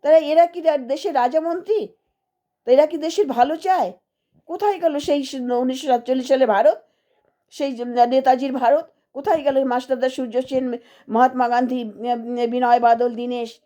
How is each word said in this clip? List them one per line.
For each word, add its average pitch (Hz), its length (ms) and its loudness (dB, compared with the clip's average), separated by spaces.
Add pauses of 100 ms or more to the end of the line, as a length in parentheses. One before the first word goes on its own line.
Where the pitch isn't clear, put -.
তারা, 311 160 6
এরা 311 280 4
কি 349 140 -10
রা-, 294 260 0
দেশের 302 280 -4
রাজামন্ত্রী? 320 720 -2 (760)
তো 233 60 -4
এরা 277 160 6
কি 320 100 -8
দেশের 320 300 -2
ভালো 269 300 0
চায়? 320 360 0 (540)
কোথায় 381 340 -2
গেল 311 180 0
সেই 285 260 -2
স-, 262 100 -12
উনিশশো 254 540 -4
সাতচল্লিশ 247 400 0
সালে 262 180 4
ভারত, 226 320 4 (720)
সেই 277 220 -6
যে 233 120 -8
নেতাজির 254 680 2
ভারত? 269 400 0 (200)
কোথায় 294 300 -2
গেল 269 220 0
মাস্টারদা 254 440 -2
সূর্য 254 340 -4
সেন, 254 360 -4 (300)
মহাত্মা 254 400 2
গান্ধী, 247 360 -2
উম, 214 220 -12 (180)
উম, 240 260 -4
বিনয় 247 300 2
বাদল 233 340 2
দীনেশ 240 520 -8